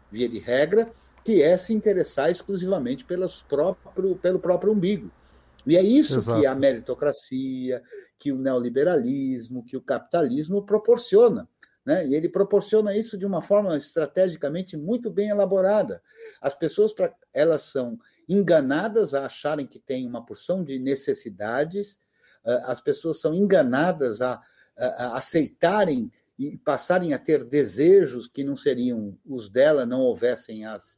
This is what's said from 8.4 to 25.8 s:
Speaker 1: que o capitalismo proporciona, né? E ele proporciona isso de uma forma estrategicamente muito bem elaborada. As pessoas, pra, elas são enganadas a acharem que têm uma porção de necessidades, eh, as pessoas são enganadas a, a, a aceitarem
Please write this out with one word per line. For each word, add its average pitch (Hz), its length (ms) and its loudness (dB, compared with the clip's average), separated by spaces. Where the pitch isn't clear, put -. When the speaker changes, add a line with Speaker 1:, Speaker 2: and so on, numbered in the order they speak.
Speaker 1:
que 127 140 -12
o 123 60 -8
capitalismo 151 800 -2
proporciona, 214 840 4
né? 160 220 0
E 135 80 0
ele 160 160 0
proporciona 202 680 2
isso 220 220 -6
de 190 80 -6
uma 196 160 -2
forma 202 340 2
estrategicamente 160 1000 -2
muito 208 360 -4
bem 202 180 -2
elaborada. 190 760 0
As 143 140 -4
pessoas, 208 400 0
pra, 180 180 -2
elas 151 300 2
são 120 360 -8
enganadas 170 840 2
a 139 140 -2
acharem 147 400 -6
que - 120 -20
têm 127 280 -8
uma 120 180 -10
porção 175 400 -6
de 135 140 -8
necessidades, 135 1200 -4
eh, 120 200 0
as 123 160 -6
pessoas 147 400 -4
são 156 140 -2
enganadas 151 880 2
a, 123 180 -4
a, 123 80 -2
a 123 320 -6
aceitarem 160 920 0